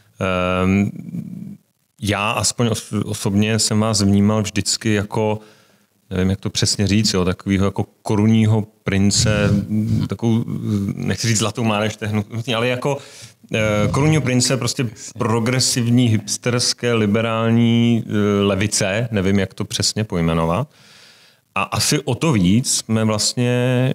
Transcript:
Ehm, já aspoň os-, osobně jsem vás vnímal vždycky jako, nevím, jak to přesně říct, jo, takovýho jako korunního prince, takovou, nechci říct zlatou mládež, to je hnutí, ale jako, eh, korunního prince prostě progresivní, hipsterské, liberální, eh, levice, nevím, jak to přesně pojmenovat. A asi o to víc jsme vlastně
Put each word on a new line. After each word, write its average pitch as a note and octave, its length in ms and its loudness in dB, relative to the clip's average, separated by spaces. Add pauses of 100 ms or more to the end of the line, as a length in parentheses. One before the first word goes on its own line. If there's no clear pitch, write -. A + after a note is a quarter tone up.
(640)
Ehm, G2 260 2 (1120)
já G2+ 300 0
aspoň A#2 360 -2
os-, A2+ 260 -4 (120)
osobně G#2+ 540 0
jsem A2 220 0
vás G#2+ 220 0
vnímal G2+ 400 4
vždycky G2+ 520 -2
jako, G#2+ 440 -2 (720)
nevím, F#2+ 200 0
jak G2 100 -2
to G#2+ 100 -6
přesně - 360 -2
říct, G#2 280 2
jo, F#2 100 0
takovýho F#2 400 0
jako G2 220 -2 (160)
korunního A2 600 4 (220)
prince, G2+ 680 2 (580)
takovou, A2+ 360 0 (500)
nechci F#2+ 340 -4
říct A2+ 100 0
zlatou A2 260 -2
mládež, G#2+ 320 0
to - 80 -10
je G#2 40 -4
hnutí, A2+ 460 -4
ale A#2 140 0
jako, B2+ 300 -2 (560)
eh, G#2 360 2
korunního D3+ 320 2
prince B2 340 0
prostě A#2+ 320 -4 (300)
progresivní, A#2+ 880 2
hipsterské, A#2+ 840 -2
liberální, A2+ 1120 2
eh, G#2 360 2
levice, G2+ 680 0
nevím, G2+ 280 0
jak F#2+ 160 -2
to - 100 -8
přesně - 400 -4
pojmenovat. E2 680 -2 (840)
A F#2+ 80 -2
asi - 380 -2
o B2+ 140 -4
to - 180 0
víc G#2 420 2
jsme A2 300 -2
vlastně B2 920 0